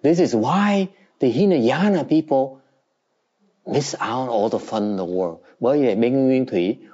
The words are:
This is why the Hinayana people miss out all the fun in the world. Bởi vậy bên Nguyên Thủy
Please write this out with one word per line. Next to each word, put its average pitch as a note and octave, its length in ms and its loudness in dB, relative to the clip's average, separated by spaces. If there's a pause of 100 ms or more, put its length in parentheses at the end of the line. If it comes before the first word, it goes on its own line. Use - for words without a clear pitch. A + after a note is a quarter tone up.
This E3+ 180 2
is B2+ 140 2
why G3 520 0 (340)
the C3 80 2
Hinayana D#3 720 2
people C#3 600 0 (1040)
miss - 280 -4
out B2 360 -6
all A2 200 0
the A2 80 -2
fun G#2 300 -4
in G#2 80 -4
the F2+ 180 -6
world. F2+ 220 -4 (240)
Bởi C#3 240 2
vậy A2 100 2
bên B2+ 320 0
Nguyên C3 200 2
Thủy F2+ 300 -2 (180)